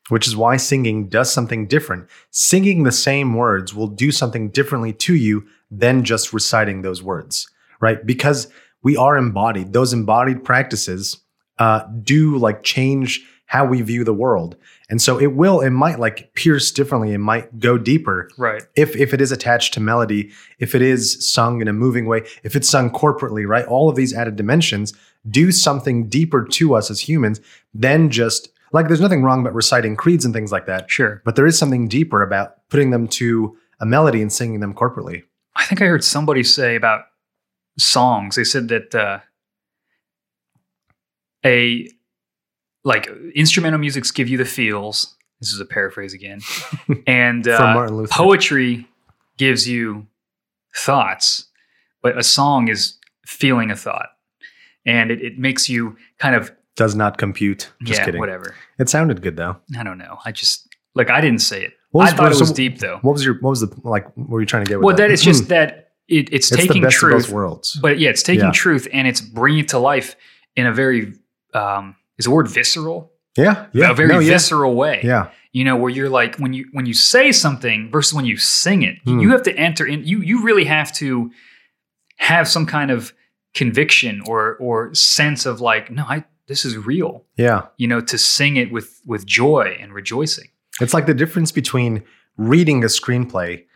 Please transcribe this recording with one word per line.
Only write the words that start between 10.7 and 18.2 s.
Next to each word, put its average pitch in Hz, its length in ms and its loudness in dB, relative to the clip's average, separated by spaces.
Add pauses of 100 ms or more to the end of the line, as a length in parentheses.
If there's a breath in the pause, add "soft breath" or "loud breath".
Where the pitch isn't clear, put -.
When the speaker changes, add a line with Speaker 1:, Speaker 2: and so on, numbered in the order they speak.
Speaker 1:
uh, 110 260 2 (180)
do, 147 340 2
like, 110 280 0
change 131 600 -2 (220 soft breath)
how 135 180 0
we 127 160 0
view 117 220 -2
the 113 100 2
world. 101 440 -2 (340 soft breath)
And 113 100 0
so - 200 2
it 139 140 2
will, 175 260 4
it 135 100 2
might, 131 300 0
like, - 340 -4
pierce 147 380 2
differently. 123 400 0
It 101 60 -2
might 110 420 -4
go 120 180 4
deeper. 113 580 -2